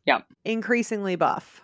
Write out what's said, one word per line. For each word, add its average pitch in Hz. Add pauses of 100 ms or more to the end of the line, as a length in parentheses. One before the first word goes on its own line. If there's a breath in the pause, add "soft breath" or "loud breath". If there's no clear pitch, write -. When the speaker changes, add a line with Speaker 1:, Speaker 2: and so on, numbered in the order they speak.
Speaker 1:
Yeah. 131 (240)
Speaker 2:
Increasingly 220
buff. -